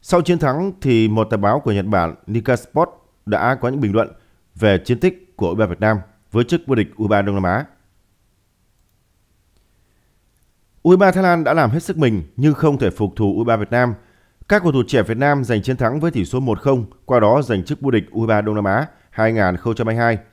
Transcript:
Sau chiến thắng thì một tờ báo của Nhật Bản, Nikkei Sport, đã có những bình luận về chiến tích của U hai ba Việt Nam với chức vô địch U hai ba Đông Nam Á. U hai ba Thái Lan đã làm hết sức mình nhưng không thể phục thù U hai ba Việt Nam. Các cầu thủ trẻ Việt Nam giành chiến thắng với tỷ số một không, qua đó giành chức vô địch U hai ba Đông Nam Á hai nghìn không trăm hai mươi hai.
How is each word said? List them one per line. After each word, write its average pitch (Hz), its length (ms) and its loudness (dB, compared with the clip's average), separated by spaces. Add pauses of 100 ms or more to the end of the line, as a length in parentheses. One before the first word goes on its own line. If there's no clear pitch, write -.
Sau 175 200 0
chiến 170 180 0
thắng 156 320 -2 (100)
thì 113 260 2
một 110 160 0
tờ 110 140 -2
báo 104 220 0
của 120 120 -2
Nhật 98 140 -2
Bản, 90 300 -2 (120)
Nikkei 117 300 -2
Sport, - 320 -2 (360)
đã 107 300 0
có 123 140 -4
những 135 120 -4
bình 101 120 -2
luận 110 140 0 (480)
về 101 220 2
chiến 113 220 -2
tích - 360 -2
của 98 120 -4
U 87 80 -2
hai 107 120 0
ba - 20 -6
Việt 87 100 -8
Nam 107 180 2 (340)
với 117 120 2
chức 170 240 -2
vô 131 80 0
địch 104 120 0 (100)
U 110 60 -4
hai 101 60 -2
ba 101 120 4
Đông 98 140 -2
Nam 95 80 -2
Á. 101 220 -2 (3250)
U 165 80 2
hai 185 80 8
ba 190 140 6
Thái 190 120 0
Lan 175 200 2
đã 131 100 0
làm 147 160 2
hết 151 140 -2
sức 175 140 -6
mình 113 260 0 (120)
nhưng 143 180 2
không 143 240 0
thể 104 120 0
phục 101 260 -4
thù 101 180 0
U 78 40 -4
hai 113 80 -2
ba 113 100 0
Việt 104 160 -6
Nam. 120 220 0 (560)
Các 202 140 2
cầu 165 80 2
thủ 131 160 0
trẻ 120 160 2
Việt 110 140 -4
Nam 143 260 0
giành 110 180 0
chiến 127 160 -4
thắng 127 220 -2
với 165 120 -2
tỷ 98 140 -2
số 127 140 -4
một 120 200 -2
không, 131 260 0 (200)
qua 123 140 2
đó 113 220 4
giành 110 220 -2
chức - 180 -8
vô 135 100 -2
địch 107 200 0
U 107 80 -6
hai 113 80 -2
ba 107 140 2
Đông 107 140 -2
Nam 104 100 -2
Á 110 220 0 (220)
hai 113 240 0
nghìn 92 240 0
không 113 180 -4
trăm 113 120 -4
hai 113 80 -2
mươi 117 80 0
hai. 117 140 0 (160)